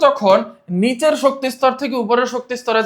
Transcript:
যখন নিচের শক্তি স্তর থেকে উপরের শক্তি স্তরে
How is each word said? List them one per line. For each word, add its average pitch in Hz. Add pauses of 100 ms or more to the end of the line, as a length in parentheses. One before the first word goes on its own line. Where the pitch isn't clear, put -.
যখন 202 (460)
নিচের 262 (100)
শক্তি 269
স্তর 262 (100)
থেকে 262
উপরের 240
শক্তি 247
স্তরে 220